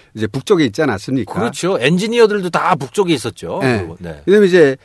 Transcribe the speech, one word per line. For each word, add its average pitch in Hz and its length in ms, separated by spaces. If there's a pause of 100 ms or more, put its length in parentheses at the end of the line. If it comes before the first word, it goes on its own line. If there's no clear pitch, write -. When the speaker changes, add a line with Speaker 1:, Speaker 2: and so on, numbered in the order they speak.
(140)
Speaker 1:
이제 107 140
북쪽에 151 360
있지 117 180
않았습니까? 127 500
Speaker 2:
그렇죠. 190 480
엔지니어들도 202 680
다 165 260
북쪽에 170 360
있었죠. 110 480
Speaker 1:
네. 123 180
Speaker 2:
그리고, 85 200
네. 78 260
Speaker 1:
그다음에 202 220
이제 156 380